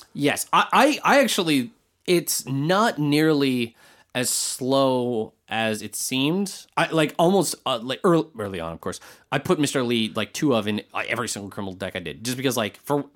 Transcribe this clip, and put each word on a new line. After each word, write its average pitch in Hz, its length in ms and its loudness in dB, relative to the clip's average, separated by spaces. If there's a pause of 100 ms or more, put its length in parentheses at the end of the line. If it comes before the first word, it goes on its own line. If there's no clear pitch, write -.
(120)
Yes. 143 400 0
I, 214 500 4
I, 208 140 4
I 285 60 6
actually, 156 480 0 (360)
it's - 400 0
not 165 520 2
nearly 143 760 2 (380)
as 123 140 0
slow 127 1040 0 (160)
as 110 320 -2
it 107 160 -12
seemed. 160 680 -2 (100)
I, 156 140 0
like, 156 280 0
almost, 175 360 2 (100)
uh, 131 180 -2
like, 123 220 -6
early, 165 220 4 (120)
early 98 220 -6
on, 82 140 -8
of - 80 -16
course, - 180 -8 (320)
I 143 60 0
put 180 200 0
Mister 139 240 0
Lee, 117 320 -2
like, 104 200 -6
two 139 200 0
of 107 140 0
in, 104 140 -2 (100)
uh, 107 160 -6
every 113 200 -4
single 101 220 -10
criminal 98 220 -8
deck 92 240 -8
I 92 40 -6
did, 78 240 -12
just 127 120 -6
because, 131 220 -2
like, 104 240 -4
for, 143 340 -2